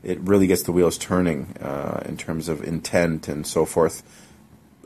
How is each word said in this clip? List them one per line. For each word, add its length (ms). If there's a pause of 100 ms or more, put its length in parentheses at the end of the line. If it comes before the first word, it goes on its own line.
it 200
really 260
gets 160
the 80
wheels 260
turning, 640
uh, 440
in 100
terms 320
of 160
intent 640
and 180
so 200
forth. 360 (840)